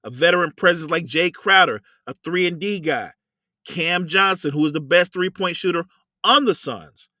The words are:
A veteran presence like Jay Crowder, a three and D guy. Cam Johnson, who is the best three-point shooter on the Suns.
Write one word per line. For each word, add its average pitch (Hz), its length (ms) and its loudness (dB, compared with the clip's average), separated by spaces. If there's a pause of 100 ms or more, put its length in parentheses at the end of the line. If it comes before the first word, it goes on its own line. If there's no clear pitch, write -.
A 110 80 -14
veteran 160 420 2
presence 170 380 0
like 165 140 -2
Jay 165 260 0
Crowder, 175 520 2 (260)
a 127 60 -12
three 180 340 -4
and 175 100 -6
D 196 220 -6
guy. 143 320 -4 (560)
Cam 175 400 -4
Johnson, 185 460 0
who 151 120 0
is 151 60 0
the 156 80 -4
best 170 340 2
three-point 180 440 -4
shooter 175 260 -2 (400)
on 269 220 4
the 202 100 0
Suns. 95 540 -12 (120)